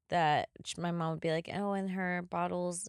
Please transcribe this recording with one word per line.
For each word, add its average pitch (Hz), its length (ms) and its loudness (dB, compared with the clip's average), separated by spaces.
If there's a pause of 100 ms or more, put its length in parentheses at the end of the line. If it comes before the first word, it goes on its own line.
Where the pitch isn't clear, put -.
that 156 400 4 (160)
sh-, - 140 -8
my 170 140 0
mom 160 220 0
would 160 60 -6
be 165 120 0
like, 165 200 -2
"Oh, 202 200 0
and 190 180 -2
her 180 320 -2
bottle's 175 680 -2